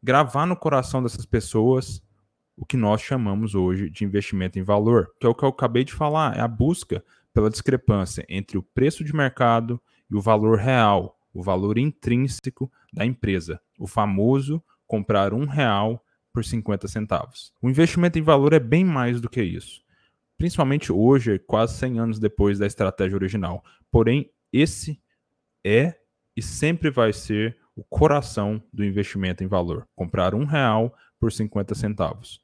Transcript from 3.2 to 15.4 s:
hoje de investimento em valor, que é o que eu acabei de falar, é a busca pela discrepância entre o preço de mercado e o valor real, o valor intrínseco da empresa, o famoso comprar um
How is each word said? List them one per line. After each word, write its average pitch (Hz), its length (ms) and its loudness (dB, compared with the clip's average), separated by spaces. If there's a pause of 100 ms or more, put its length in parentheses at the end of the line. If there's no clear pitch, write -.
hoje 92 340 0
de 90 140 -8
investimento 98 560 -4
em 92 40 -4
valor, 104 540 2
que - 80 -4
é 117 40 6
o 117 40 2
que - 100 -2
eu 135 60 4
acabei 127 360 0
de - 80 -16
falar, 151 420 0
é 120 60 -4
a 117 60 0
busca 117 540 -2 (320)
pela 107 160 4
discrepância 107 760 -2
entre 98 300 -8
o 90 60 -4
preço 139 380 -2
de 151 140 -6
mercado 120 680 0 (300)
e - 40 -4
o 104 40 0
valor 110 380 4
real, 107 600 2 (160)
o 90 80 -10
valor 98 360 0
intrínseco 131 920 -2 (220)
da 85 140 -4
empresa, 95 560 -4 (160)
o - 100 -10
famoso 120 760 0 (240)
comprar 101 480 0
um 135 120 -2